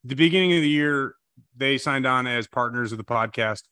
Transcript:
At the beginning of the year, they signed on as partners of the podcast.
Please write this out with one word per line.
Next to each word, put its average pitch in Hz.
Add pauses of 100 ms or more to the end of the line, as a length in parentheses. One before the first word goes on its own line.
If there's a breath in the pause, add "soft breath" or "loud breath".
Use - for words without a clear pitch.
At 123
the 139
beginning 175
of 165
the 147
year, 147 (420)
they 135
signed 135
on 127
as 120
partners 120
of 113
the 107
podcast. 110